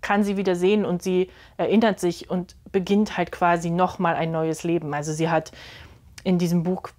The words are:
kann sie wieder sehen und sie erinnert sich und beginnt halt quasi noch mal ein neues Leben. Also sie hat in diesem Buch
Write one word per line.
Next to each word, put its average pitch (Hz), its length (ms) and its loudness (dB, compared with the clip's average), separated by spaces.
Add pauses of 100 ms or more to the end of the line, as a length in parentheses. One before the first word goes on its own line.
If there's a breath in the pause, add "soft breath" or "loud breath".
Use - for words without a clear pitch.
kann 208 220 2
sie 202 140 -2
wieder 190 180 0
sehen 190 300 2
und 175 160 -2
sie 185 280 0 (280 loud breath)
erinnert 202 420 2
sich 175 300 -4
und 175 260 -6 (160)
beginnt 202 460 2
halt 175 140 -2
quasi 170 380 0
noch 180 300 0
mal 170 160 0
ein 165 160 -2
neues 160 320 -2
Leben. 165 300 -2
Also 147 200 -4
sie 160 160 0
hat 160 220 0 (720 loud breath)
in 180 140 2
diesem 175 260 2
Buch 185 360 -4